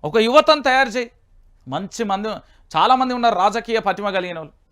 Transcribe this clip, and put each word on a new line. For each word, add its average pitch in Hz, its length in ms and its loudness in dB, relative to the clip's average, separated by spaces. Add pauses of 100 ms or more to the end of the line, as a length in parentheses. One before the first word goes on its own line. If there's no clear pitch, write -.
ఒక 156 120 -4
యువతను 294 460 4
తయారు 262 260 2
చేయి. 233 220 -6 (580)
మంచి 185 360 -6
మంది, 202 240 -4 (480)
చాలామంది 247 380 2
ఉన్నారు 233 200 2
రాజకీయ 220 440 0
పటిమ 202 320 -4
కలిగిన 180 280 -6
వాళ్ళు. 151 340 -18